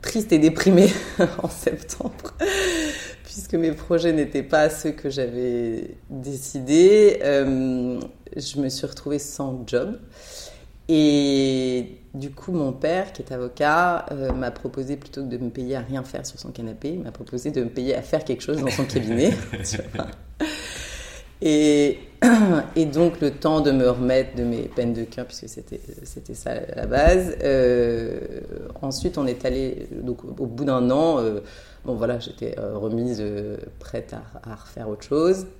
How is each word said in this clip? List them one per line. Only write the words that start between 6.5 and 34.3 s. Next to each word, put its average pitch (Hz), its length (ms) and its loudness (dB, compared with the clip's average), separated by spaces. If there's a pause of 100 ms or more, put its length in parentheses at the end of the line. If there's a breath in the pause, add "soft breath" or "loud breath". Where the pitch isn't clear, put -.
euh, 131 760 2 (380)
je 139 240 -6
me 135 80 0
suis - 180 -6
retrouvée 143 320 -6
sans 135 480 -8
job. 156 320 -2 (880 loud breath)
Et 135 1120 4 (140)
du 139 180 -10
coup, 139 220 -10
mon 147 200 0
père, 175 400 -2
qui - 100 -12
est - 100 -12
avocat, 147 760 2
euh, 135 220 -4
m'a 131 180 -2
proposé, 131 460 -8
plutôt 139 260 -12
que 135 60 -6
de 123 100 -6
me 123 100 -4
payer 127 280 -6
à 127 40 -6
rien 127 220 -6
faire 131 240 -10
sur - 120 -14
son - 120 -14
canapé, 113 400 -8
il 180 100 -6
m'a 120 120 -10
proposé 123 380 -8
de 139 120 -2
me 117 80 -2
payer 131 240 -2
à - 80 -4
faire 156 220 -2
quelque - 180 -4
chose 147 180 -2
dans 131 100 -2
son 135 140 0
cabinet. 120 460 2
<laughs> - 340 -4
Tu - 140 -6 (160)
vois. - 140 -6 (1300 loud breath)
Et, 147 580 4 (240)
<clears throat> 214 540 6
et 160 80 4
donc, 165 360 2
le 147 100 2
temps 156 300 2
de 143 100 4
me 127 180 4
remettre 127 480 2
de 120 80 0
mes 117 180 -2
peines 120 300 -2
de 113 120 -4
cœur, 123 220 -10
puisque - 220 -16
c'était, - 320 -14 (220)
c'était - 320 -14
ça - 160 -8
à - 260 -8
la 113 100 -6
base, 160 560 4
euh, 123 800 4 (640)
ensuite, 139 360 -4
on 143 80 -2
est 123 180 -4
allé, 131 460 -4
donc, 120 340 -8
au 131 220 -6
bout 117 180 -6
d'un 127 260 2
an, 151 280 4
euh, 110 220 0 (440 loud breath)
bon, 127 100 -4
voilà, 117 240 -2
j'étais, 117 400 -8
euh, 107 180 -6
remise, 113 440 -2
euh, 104 360 -6 (220)
prête - 360 -12
à, 110 380 -16